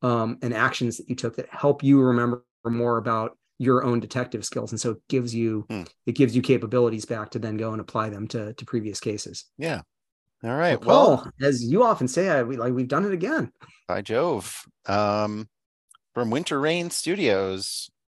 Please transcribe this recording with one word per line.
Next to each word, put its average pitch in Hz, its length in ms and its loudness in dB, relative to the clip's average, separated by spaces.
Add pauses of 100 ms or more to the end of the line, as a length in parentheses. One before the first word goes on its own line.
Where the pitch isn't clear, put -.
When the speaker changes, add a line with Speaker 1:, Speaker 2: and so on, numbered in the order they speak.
Speaker 1:
um, 117 400 0
and 127 120 -2
actions 117 440 -2
that - 100 -14
you 123 80 -4
took 117 200 -6
that - 140 -8
help 143 320 0
you 139 180 8
remember 123 440 2 (200)
more 117 340 0
about 113 380 -4 (220)
your 127 240 4
own 120 160 2
detective 117 460 -6
skills. 113 280 -6
And 110 80 -4
so 117 120 -2
it 107 60 -10 (100)
gives 120 260 -2
you, 113 340 -2
Speaker 2:
Hmm. 104 140 -6 (240)
Speaker 1:
it 123 80 0
gives 120 220 4
you 123 60 4
capabilities 117 640 2
back 110 240 -6
to - 80 -6
then 110 180 -6
go 110 160 -4
and 110 80 -6
apply 110 300 -4
them 104 180 -8
to, 110 240 -8
to - 120 -18
previous 107 360 -6
cases. - 460 -8 (120)
Speaker 2:
Yeah. 139 220 -4 (640)
All 117 120 -2
right. 165 260 2
Speaker 1:
Well, 247 260 8
Speaker 2:
Well, 143 80 6
Speaker 1:
Paul, - 240 -8
as 131 240 2
you 156 180 4
often 202 260 2
say, 180 200 0
I, 143 140 2
we, 123 140 -4
like, 123 160 0
we've 127 160 -2
done 147 180 0
it 202 60 -2
again. 208 400 -4 (360)
Speaker 2:
By 95 140 -4
Jove. 117 640 -4 (220)
Um, 107 600 0 (680)
from 117 160 -2
Winter 143 300 -2
Rain 170 300 0
Studios 98 1000 -2 (260)